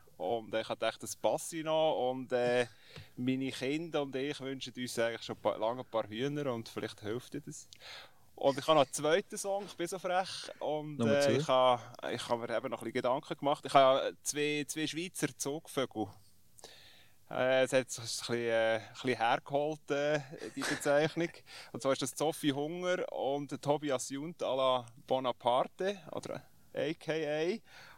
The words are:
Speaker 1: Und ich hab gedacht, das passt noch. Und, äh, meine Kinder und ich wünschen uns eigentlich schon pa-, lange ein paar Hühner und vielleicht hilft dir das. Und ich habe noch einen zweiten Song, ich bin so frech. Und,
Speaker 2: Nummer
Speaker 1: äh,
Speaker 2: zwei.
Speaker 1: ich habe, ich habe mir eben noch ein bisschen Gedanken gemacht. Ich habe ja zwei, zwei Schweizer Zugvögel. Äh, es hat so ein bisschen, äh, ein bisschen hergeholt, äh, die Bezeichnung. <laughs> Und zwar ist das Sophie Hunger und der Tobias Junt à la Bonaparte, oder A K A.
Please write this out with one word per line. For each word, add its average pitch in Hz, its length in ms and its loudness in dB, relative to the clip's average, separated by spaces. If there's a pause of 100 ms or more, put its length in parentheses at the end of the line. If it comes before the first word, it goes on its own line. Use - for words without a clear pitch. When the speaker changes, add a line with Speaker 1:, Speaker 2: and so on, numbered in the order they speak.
(160)
Speaker 1:
Und 107 400 -2
ich 113 140 -2
hab 113 100 -4
gedacht, 113 240 -2
das - 140 -10
passt 117 340 0
noch. 156 600 2
Und, 131 200 -6
äh, 123 340 4 (520)
meine 131 340 0
Kinder 151 520 -2
und 135 120 -6
ich 139 240 -4
wünschen 131 340 -8
uns 123 240 -6
eigentlich 117 240 0
schon 113 140 -6
pa-, - 220 0
lange 117 240 0
ein - 100 -12
paar 107 160 0
Hühner 135 460 -2
und 113 160 -6
vielleicht - 320 -8
hilft 113 320 -6
dir 147 80 -6
das. - 260 -14 (680)
Und 135 240 2
ich - 80 -2
habe 156 120 6
noch 135 60 8
einen - 80 -4
zweiten 170 440 0
Song, 196 280 -4
ich - 100 -14
bin 170 120 -4
so 190 100 -8
frech. 180 320 -2 (300)
Und, 151 380 -4
Speaker 2:
Nummer 131 200 4
Speaker 1:
äh, 143 40 4
Speaker 2:
zwei. 139 160 4
Speaker 1:
ich 147 100 0
habe, 127 340 6 (320)
ich - 160 -6
habe 120 180 0
mir 113 100 -2
eben 120 120 -4
noch 110 120 -6
ein 113 100 -4
bisschen - 20 -12
Gedanken 127 440 0
gemacht. 143 280 0
Ich 127 80 -4
habe 135 340 10
ja 95 40 -2 (120)
zwei, 147 440 0
zwei 156 200 -4
Schweizer 170 400 -4 (100)
Zugvögel. 135 680 -2 (1200)
Äh, 131 320 4
es 127 100 2
hat 131 160 2
so - 120 -10
ein 117 40 -10
bisschen, - 300 -4
äh, 113 400 2
ein 110 60 -2 (120)
bisschen 127 240 0
hergeholt, 143 760 0
äh, 147 280 2 (360)
die 135 60 -6
Bezeichnung. 151 680 2 (220)
<laughs> - 200 -16
Und 123 100 -8
zwar 135 120 2
ist - 80 0
das 135 140 -2
Sophie 151 380 0
Hunger 175 580 -2
und 135 400 -2
der 139 80 -6
Tobias 143 500 0
Junt 147 340 -8
à 113 120 0
la 127 300 4 (220)
Bonaparte, 131 880 0 (140)
oder - 300 -6 (340)
A 147 240 0
K 156 140 -4
A. 160 440 0 (400)